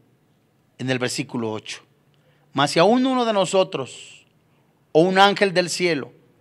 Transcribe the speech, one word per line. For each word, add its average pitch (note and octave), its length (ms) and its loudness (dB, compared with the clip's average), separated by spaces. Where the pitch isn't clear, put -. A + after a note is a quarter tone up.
en C3 120 -6
el B2+ 80 -2
versículo A#2+ 540 -6
ocho: - 300 -12
"Mas C#3+ 200 0
si E3 80 2
aún A#3+ 260 4
uno B3 180 -2
de A3+ 80 -2
nosotros, F#3+ 920 -4
o D#3 120 4
un F#3 180 2
ángel G3 340 2
del F3 160 -2
cielo, E3 400 -4